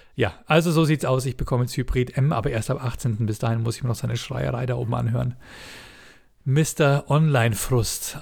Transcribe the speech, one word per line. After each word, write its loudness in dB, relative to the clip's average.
Ja, 0
also 4
so 4
sieht's 2
aus. 0
Ich -4
bekomme 0
jetzt -6
Hybrid -2
M, 4
aber -2
erst -2
ab -4
achtzehnten. -2
Bis -4
dahin 0
muss -2
ich -8
mir -2
noch 0
seine -4
Schreierei -4
da -2
oben -2
anhören. -2
Mister 2
Online-Frust. 2